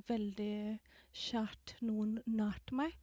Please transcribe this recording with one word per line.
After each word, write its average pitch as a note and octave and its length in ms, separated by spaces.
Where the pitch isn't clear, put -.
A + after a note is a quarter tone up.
veldig G#3 720
kjært, - 680
noen G#3+ 460
nært G#3+ 440
meg, C#4+ 320